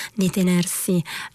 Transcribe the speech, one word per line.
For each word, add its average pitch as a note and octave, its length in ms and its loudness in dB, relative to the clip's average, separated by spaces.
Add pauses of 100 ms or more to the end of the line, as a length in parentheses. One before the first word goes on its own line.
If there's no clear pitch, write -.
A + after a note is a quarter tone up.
(140)
di F#3 160 2
tenersi F3+ 760 2 (320)